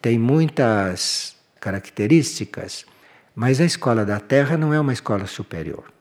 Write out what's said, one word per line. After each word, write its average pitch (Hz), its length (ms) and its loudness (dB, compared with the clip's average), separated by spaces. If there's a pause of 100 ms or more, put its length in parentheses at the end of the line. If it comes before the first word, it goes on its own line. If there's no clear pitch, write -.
tem 117 160 2
muitas 117 1160 0 (240)
características, - 1300 -2 (480)
mas 127 260 2
a 175 40 6
escola 120 380 0
da 104 160 -2
Terra 139 380 0
não 156 160 0
é 151 60 2
uma 139 140 0
escola 101 340 -4
superior. - 720 -10